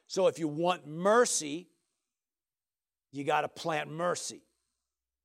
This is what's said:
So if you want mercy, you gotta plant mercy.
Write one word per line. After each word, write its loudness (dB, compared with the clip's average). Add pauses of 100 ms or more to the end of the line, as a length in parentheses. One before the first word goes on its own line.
So 2
if 2
you -2
want -2
mercy, 2 (1400)
you -8
gotta 2
plant -6
mercy. -6 (840)